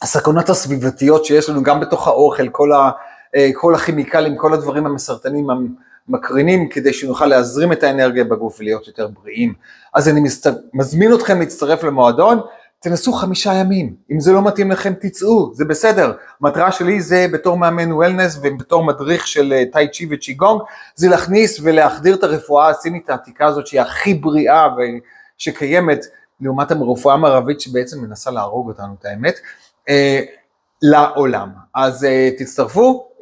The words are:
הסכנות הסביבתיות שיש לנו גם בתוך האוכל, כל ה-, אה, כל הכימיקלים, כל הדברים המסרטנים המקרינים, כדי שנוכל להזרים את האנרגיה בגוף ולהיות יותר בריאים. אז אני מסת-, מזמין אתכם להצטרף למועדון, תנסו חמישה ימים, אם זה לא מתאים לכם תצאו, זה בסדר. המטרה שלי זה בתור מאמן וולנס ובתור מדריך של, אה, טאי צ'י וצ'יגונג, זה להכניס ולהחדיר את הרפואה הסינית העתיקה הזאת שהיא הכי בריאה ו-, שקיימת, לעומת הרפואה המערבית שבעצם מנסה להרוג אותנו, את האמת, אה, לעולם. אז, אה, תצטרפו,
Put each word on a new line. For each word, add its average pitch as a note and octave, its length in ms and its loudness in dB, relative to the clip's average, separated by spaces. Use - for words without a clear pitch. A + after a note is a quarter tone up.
הסכנות D#3+ 480 0
הסביבתיות C#3 760 0
שיש D3+ 240 2
לנו C#3+ 140 -2
גם C#3+ 160 2
בתוך - 280 -2
האוכל, C3+ 420 2
כל D3 240 2
ה-, C3+ 180 4
אה, C#3 180 4
כל E3+ 220 2
הכימיקלים, D3+ 600 -2
כל D#3 160 0
הדברים D3 320 -2
המסרטנים C#3+ 640 -6
המקרינים, C#3+ 600 0
כדי C3+ 240 -6
שנוכל C3+ 320 -4
להזרים C3+ 460 2
את D#3 120 0
האנרגיה C3 400 2
בגוף A2 360 -4
ולהיות G#2+ 280 -6
יותר G#2+ 200 -8
בריאים. A2 460 -6
אז D3 160 2
אני D3+ 100 4
מסת-, C3+ 380 0
מזמין D3+ 400 2
אתכם G3+ 260 2
להצטרף D#3 440 -2
למועדון, C#3+ 580 4
תנסו F3 300 -2
חמישה F#3+ 400 -2
ימים, F#3 420 0
אם D#3 80 -2
זה E3+ 140 4
לא G3 80 4
מתאים G3+ 300 0
לכם F#3+ 220 -2
תצאו, F#3+ 600 0
זה C#3 120 -4
בסדר. D#3 480 2
המטרה D#3+ 300 0
שלי F#3 300 -2
זה F3+ 320 2
בתור F3 240 -2
מאמן E3+ 340 0
וולנס E3+ 500 0
ובתור C#3 440 -2
מדריך D3 420 -2
של, C#3 260 0
אה, C3 180 2
טאי D3+ 200 2
צ'י E3+ 200 -10
וצ'יגונג, D#3 500 0
זה F3+ 140 2
להכניס F#3 540 2
ולהחדיר D#3 520 2
את F#3+ 80 -2
הרפואה D3+ 460 2
הסינית E3 400 -6
העתיקה C3 360 -4
הזאת D3 220 -2
שהיא C3+ 140 0
הכי - 320 -2
בריאה D3+ 540 2
ו-, B2 320 -4
שקיימת, D3+ 680 -2
לעומת C3+ 300 -4
הרפואה C3+ 420 2
המערבית C#3+ 480 2
שבעצם B2+ 400 -6
מנסה G#2+ 300 -12
להרוג A#2 360 -8
אותנו, G2+ 320 -14
את - 60 -20
האמת, A2 340 -6
אה, C#3 320 2
לעולם. C#3+ 680 2
אז, C3 300 -2
אה, C3 320 2
תצטרפו, G3+ 720 0